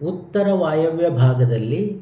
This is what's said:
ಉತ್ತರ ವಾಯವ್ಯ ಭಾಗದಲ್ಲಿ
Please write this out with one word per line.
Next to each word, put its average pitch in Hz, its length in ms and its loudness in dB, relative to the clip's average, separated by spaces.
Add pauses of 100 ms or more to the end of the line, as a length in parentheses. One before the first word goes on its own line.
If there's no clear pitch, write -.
ಉತ್ತರ 196 500 -4
ವಾಯವ್ಯ 165 580 0 (140)
ಭಾಗದಲ್ಲಿ 123 580 0 (200)